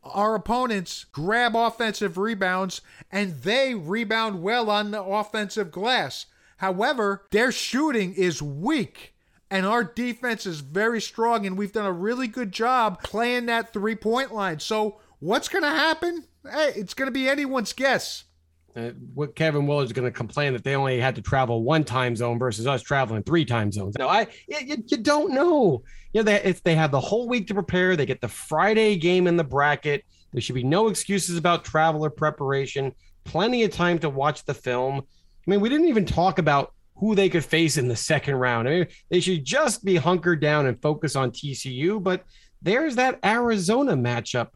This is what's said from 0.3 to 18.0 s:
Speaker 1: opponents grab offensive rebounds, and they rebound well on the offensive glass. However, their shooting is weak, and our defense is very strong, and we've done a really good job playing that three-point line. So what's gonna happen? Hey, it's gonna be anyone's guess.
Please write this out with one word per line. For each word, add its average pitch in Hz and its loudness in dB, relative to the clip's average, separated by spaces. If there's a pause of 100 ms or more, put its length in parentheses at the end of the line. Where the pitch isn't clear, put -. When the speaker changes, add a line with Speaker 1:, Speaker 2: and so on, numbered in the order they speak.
Speaker 1:
opponents 214 -2
grab 220 0
offensive 220 0
rebounds, 190 -2 (300)
and 185 -4
they 254 0
rebound 214 -2
well 220 0
on 208 0
the 208 -6
offensive 202 -4
glass. 190 -2 (340)
However, 202 -2
their 226 4
shooting 233 0
is 180 0
weak, 160 -4 (360)
and 190 0
our 233 2
defense 233 -6
is 160 -6
very 202 -2
strong, 226 0
and 190 -4
we've 202 -4
done 214 -2
a 196 0
really 226 -2
good 214 -6
job 226 0
playing 240 -2
that 226 -2
three-point 220 -2
line. 190 -4
So 214 -2 (180)
what's 220 -2
gonna 320 0
happen? 320 0 (240)
Hey, 294 0
it's 202 -8
gonna 269 -2
be 262 0
anyone's 269 -2
guess. - 0 (520)